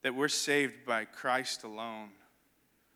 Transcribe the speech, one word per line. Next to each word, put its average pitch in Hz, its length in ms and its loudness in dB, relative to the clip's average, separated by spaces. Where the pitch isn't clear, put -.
that 131 120 0
we're 139 140 4
saved 143 560 2
by 113 200 0
Christ 127 580 -2
alone, 110 460 -10